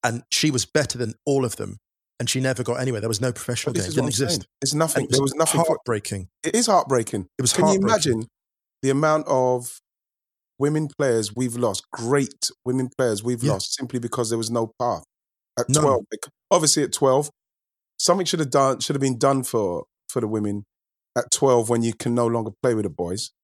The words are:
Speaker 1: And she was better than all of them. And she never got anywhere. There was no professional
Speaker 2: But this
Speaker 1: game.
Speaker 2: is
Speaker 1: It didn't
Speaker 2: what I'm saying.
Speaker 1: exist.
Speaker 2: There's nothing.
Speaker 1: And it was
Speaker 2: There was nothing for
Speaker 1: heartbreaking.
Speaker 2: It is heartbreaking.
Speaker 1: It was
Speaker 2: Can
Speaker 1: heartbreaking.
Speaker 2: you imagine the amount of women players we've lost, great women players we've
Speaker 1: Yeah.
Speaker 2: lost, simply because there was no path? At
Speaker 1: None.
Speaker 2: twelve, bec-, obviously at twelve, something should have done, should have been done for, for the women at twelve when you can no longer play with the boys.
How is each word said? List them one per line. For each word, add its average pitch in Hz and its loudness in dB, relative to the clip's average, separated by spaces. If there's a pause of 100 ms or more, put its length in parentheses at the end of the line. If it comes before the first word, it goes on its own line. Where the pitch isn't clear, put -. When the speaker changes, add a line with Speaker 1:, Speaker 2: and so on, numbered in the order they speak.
Speaker 1:
And 120 -4 (100)
she - 0
was 127 -2
better - -2
than 113 -6 (120)
all 139 2
of 113 -6
them. 98 -10 (440)
And 120 -4
she 131 -2
never 131 -2
got 120 -4
anywhere. 127 -2
There 110 -4
was 107 -2
no 123 -2
professional 120 -6
Speaker 2:
But - -2
this - -6
Speaker 1:
game. - -8
Speaker 2:
is - -8
Speaker 1:
It - -8
didn't 127 2
Speaker 2:
what 143 -2
I'm 139 -4
saying. 139 0 (120)
Speaker 1:
exist. - -12 (120)
Speaker 2:
There's - -2
nothing. 156 0
Speaker 1:
And - -
it 139 -8
was 127 2
Speaker 2:
There 139 4
was 135 -2
nothing 156 2
for 170 2
Speaker 1:
heartbreaking. 104 -4 (140)
Speaker 2:
It 160 -4
is 233 2
heartbreaking. 131 2 (120)
Speaker 1:
It 131 -2
was 123 0
Speaker 2:
Can - 4
Speaker 1:
heartbreaking. 196 4
Speaker 2:
you - - (260)
imagine 113 -6 (540)
the 135 0
amount 156 2
of 127 0 (800)
women 151 0 (100)
players 113 0
we've 123 -2
lost, 117 -2
great 127 -2 (140)
women 127 -2
players 110 0
we've 117 -4
Speaker 1:
Yeah. 135 2
Speaker 2:
lost, 95 -4
simply 127 -6
because 117 -4
there 113 -2
was 110 -4
no 113 -2
path? 113 -2 (520)
At 123 -2
Speaker 1:
None. 151 4
Speaker 2:
twelve, 131 4
bec-, - -12 (220)
obviously 156 4
at - -4
twelve, 139 2 (680)
something 180 2
should 175 -2
have 147 0
done, 135 4
should - -4
have 135 -2
been 131 0
done 135 4
for, 98 -4 (240)
for - -4
the 110 -2
women 104 -4 (520)
at 123 -2
twelve 123 4
when 117 2
you 117 0
can 120 -2
no 120 2
longer 113 -4 (100)
play 123 2
with 107 0
the 95 -4
boys. 90 -6 (100)